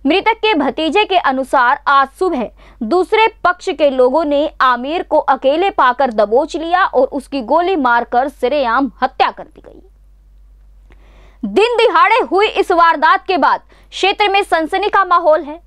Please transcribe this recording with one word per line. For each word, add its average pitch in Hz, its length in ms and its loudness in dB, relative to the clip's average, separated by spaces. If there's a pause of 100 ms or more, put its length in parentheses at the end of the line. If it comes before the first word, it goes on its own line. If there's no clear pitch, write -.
मृतक 370 260 0
के 440 220 0
भतीजे 311 500 -2
के 381 120 -2
अनुसार 262 720 0
आज 277 220 2 (100)
सुबह 339 300 -4 (340)
दूसरे 359 440 0 (180)
पक्ष 349 260 -2
के 302 200 2
लोगों 262 340 2
ने 294 260 0 (100)
आमिर 262 420 0
को - 160 0
अकेले 294 520 0
पाकर 269 400 0
दबोच 220 460 0
लिया 339 280 -2
और 262 220 0
उसकी 277 340 -8
गोली 330 360 0
मारकर 240 520 0
सरेआम 254 640 -2 (120)
हत्या - 280 -2
कर - 140 -18
दी - 220 -20
गई। - 160 -20 (1600)
दिन 392 320 0
दिहाड़े 427 420 4 (140)
हुई 392 140 2
इस - 260 -2
वारदात 330 540 2
के 370 100 -2
बाद 254 240 0 (300)
क्षेत्र 403 380 0
में 392 140 0
सनसनी 370 460 -2
का 403 160 0
माहौल 349 360 2
है। 302 260 -14